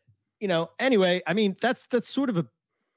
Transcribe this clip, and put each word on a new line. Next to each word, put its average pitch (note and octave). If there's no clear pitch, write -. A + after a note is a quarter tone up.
you G3+
know, E3
anyway, F#3
I D#3+
mean, G3
that's, A#3+
that's -
sort C4+
of G3+
a, D3+